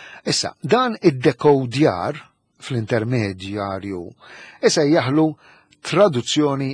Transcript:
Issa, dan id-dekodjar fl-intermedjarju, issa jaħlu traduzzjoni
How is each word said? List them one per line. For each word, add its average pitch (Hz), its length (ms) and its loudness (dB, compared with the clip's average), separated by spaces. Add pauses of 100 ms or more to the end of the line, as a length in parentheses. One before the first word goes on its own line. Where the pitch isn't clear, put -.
(220)
Issa, - 340 -4
dan 233 400 0
id-dekodjar 135 1200 2 (440)
fl-intermedjarju, 101 1400 -4 (580)
issa 180 240 2
jaħlu 147 440 2 (580)
traduzzjoni 139 880 0